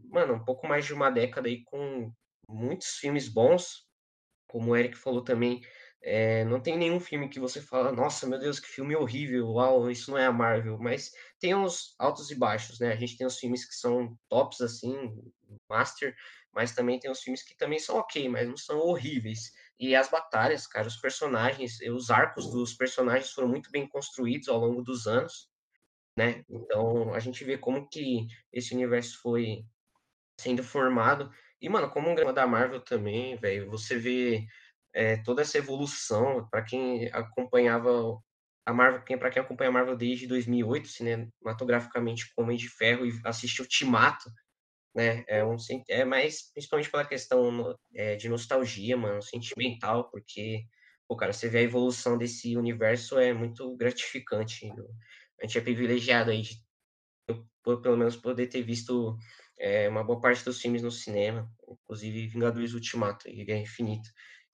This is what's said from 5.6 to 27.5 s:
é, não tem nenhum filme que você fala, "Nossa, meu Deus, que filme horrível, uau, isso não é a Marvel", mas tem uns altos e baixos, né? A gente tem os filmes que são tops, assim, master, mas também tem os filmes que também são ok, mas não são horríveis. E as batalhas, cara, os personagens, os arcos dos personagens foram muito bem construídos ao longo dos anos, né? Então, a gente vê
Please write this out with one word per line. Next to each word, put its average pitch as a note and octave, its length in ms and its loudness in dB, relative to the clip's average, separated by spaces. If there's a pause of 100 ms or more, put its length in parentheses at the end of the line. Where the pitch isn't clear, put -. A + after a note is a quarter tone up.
é, A2 440 2
não B2 160 0
tem D#3+ 160 -2
nenhum F3 220 2
filme D3 300 -6
que C3+ 100 -12
você C3 220 -6
fala, B2+ 300 0
"Nossa, C3+ 360 0
meu B2+ 120 -2
Deus, C#3 200 -2
que - 80 -14
filme C#3+ 280 -4
horrível, B2+ 580 0
uau, B2 380 4
isso A#2+ 200 -8
não C#3 60 0
é C3 80 4
a B2+ 60 6
Marvel", A2+ 480 2
mas A#2+ 320 -4 (280)
tem F#3 160 2
uns F#3+ 440 -2
altos D3 320 0
e D3 40 -10
baixos, A2 440 -2
né? A#2+ 140 0
A - 20 -4
gente A#2+ 220 -6
tem C3 100 -2
os B2 120 -6
filmes B2 280 -4
que - 80 -16
são A#2+ 420 -2 (120)
tops, C3 320 0
assim, A#2+ 340 -4 (720)
master, B2+ 460 -2 (380)
mas A#2 200 0
também B2 260 0
tem C3+ 120 -6
os C3 100 -8
filmes C3 220 -6
que - 140 -20
também D#3 220 -2
são - 180 -2
ok, C#3+ 320 -2
mas A#2+ 180 -2
não B2+ 100 -8
são D3+ 220 -4
horríveis. B2+ 720 -2 (280)
E C3 160 4
as C3 140 6
batalhas, C#3+ 580 0
cara, G#2+ 200 -4
os A2+ 100 -10
personagens, B2+ 800 -2 (120)
os B2 180 -4
arcos A#2+ 420 2
dos A#2+ 220 -4
personagens B2+ 580 0
foram B2+ 180 -2
muito C#3+ 220 -2
bem C#3+ 180 -2
construídos C#3 580 -4
ao A#2 120 4
longo A#2+ 240 2
dos A#2+ 240 -6
anos, A#2+ 420 0 (680)
né? A#2 320 2
Então, A2+ 640 0
a A2 60 -2
gente B2 240 -6
vê C3+ 140 -4